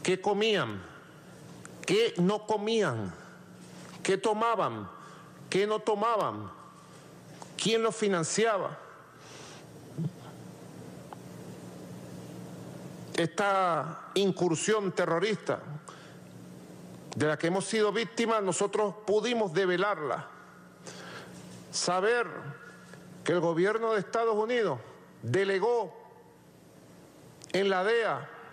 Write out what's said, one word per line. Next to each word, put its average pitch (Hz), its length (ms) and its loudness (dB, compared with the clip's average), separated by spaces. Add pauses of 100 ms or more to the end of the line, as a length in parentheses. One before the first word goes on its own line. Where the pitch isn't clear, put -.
¿Qué 185 180 2
comían? 196 600 2 (1040)
¿Qué 214 320 4
no 202 280 4
comían? 202 680 2 (880)
¿Qué 196 140 4
tomaban? 190 720 2 (600)
¿Qué 196 160 4
no 214 140 2
tomaban? 196 720 2 (1040)
¿Quién 226 240 2
los 226 140 2
financiaba? 185 800 2 (4000)
Esta 170 1000 2
incursión 190 760 4
terrorista 170 680 2 (1600)
de 147 120 2
la 151 100 2
que 165 100 0
hemos 285 180 2
sido 208 260 4
víctimas, 220 520 2
nosotros 202 520 2 (100)
pudimos 214 480 2
develarla. 180 720 2 (1400)
Saber 202 560 2 (960)
que - 80 0
el 175 80 4
gobierno 196 540 4
de 214 60 4
Estados 226 360 2
Unidos 214 440 2 (420)
delegó 196 720 2 (1600)
en 196 180 4
la 185 140 4
dea 196 460 2 (240)